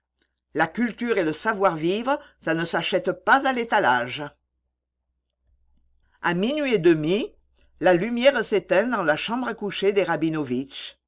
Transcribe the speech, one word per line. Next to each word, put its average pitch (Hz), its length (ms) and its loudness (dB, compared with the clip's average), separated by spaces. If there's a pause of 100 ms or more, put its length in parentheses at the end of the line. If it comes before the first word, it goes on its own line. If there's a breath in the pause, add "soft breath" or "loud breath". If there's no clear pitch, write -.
(540)
La 160 140 0
culture 226 500 -2
et 190 60 2
le 156 100 0
savoir-vivre, 196 880 0 (200 loud breath)
ça 165 160 -2
ne 165 100 -2
s'achète 175 460 -2
pas 277 360 2
à 262 40 2
l'étalage. 143 720 0 (2000)
À 175 120 -2
minuit 254 400 0
et 208 60 2
demi, 165 540 2 (480)
la 180 120 4
lumière 240 520 2
s'éteint 214 420 0
dans 226 160 -2
la 156 140 2
chambre 240 320 -4
à 226 40 -6
coucher 196 380 -2
des 196 120 2
Rabinovitch. 151 920 -4 (100)